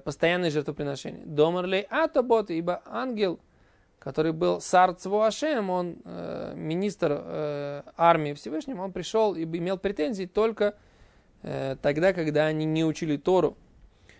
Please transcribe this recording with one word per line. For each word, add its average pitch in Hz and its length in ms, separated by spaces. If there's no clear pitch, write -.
постоянные 170 460
жертвоприношения. 147 720
Домар 170 400
лей 190 240
атобот, 247 640
ибо 170 340
ангел, 214 560
который 160 320
был 175 300
сар 185 340
Цвуашем, 214 760
он, 180 360
э, - 500
министр, 170 560
э, 147 720
армии 165 360
Всевышнего, 240 500
он 190 100
пришел 202 420
и 165 80
имел 175 340
претензии 202 480
только, 208 500
э, 135 380
тогда, 160 320
когда 156 320
они 156 200
не 160 200
учили 151 320
Тору, 180 400